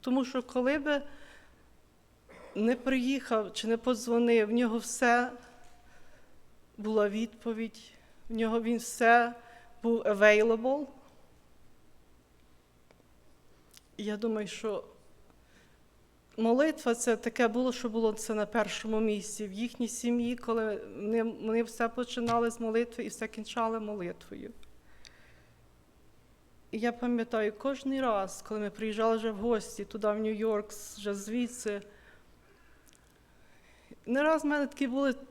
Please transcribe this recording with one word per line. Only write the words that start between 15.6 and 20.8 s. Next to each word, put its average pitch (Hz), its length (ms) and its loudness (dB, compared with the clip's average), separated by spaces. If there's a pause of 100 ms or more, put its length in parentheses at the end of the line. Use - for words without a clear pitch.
молитва 254 580 4
це 233 220 0
таке 233 320 0
було, 247 240 0
що 247 160 -6
було 220 240 0
це 220 220 -6
на 208 120 0
першому 220 540 -2
місці 214 460 -2
в 190 60 -10
їхній 233 360 -4
сім'ї, 240 480 -2
коли 220 400 -2 (200)